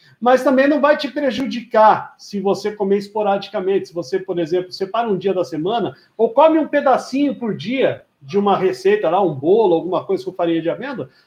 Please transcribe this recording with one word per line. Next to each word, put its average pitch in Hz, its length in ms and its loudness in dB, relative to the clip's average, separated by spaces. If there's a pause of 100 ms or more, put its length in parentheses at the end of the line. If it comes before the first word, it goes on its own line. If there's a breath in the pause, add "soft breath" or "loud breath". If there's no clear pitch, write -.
(200 soft breath)
Mas 254 240 2
também 269 240 4
não 285 120 2
vai 294 160 4
te 285 120 -6
prejudicar 226 1080 0
se - 240 -8
você 196 320 0
comer 202 260 0
esporadicamente. 196 880 -2
Se 156 60 -20
você, 175 240 -6
por 185 200 -6
exemplo, 180 320 -2
separa 220 380 -4
um 190 100 -2
dia 190 160 -2
da 180 100 -2
semana 170 520 -4 (200 soft breath)
ou 226 140 2
come 320 280 4
um 294 100 0
pedacinho 277 680 0
por 214 220 -6
dia 175 480 -2 (180)
de 143 160 -4
uma 202 180 2
receita 190 540 0
lá, 185 100 2
um 170 140 0
bolo, 180 400 2
alguma 160 300 -2
coisa 196 200 -4
com 180 80 -8
farinha 170 300 -2
de 165 80 -2
amêndoa, 175 400 -8 (160 soft breath)